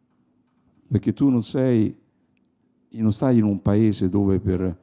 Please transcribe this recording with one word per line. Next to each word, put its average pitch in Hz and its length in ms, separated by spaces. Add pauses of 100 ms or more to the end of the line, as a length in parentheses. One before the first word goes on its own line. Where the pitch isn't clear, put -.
(880)
Perché 107 260
tu 139 160
non 123 140
sei, 123 560 (920)
non 110 200
stai 127 280
in 107 40
un 101 180
paese 104 480
dove 98 300
per, 92 440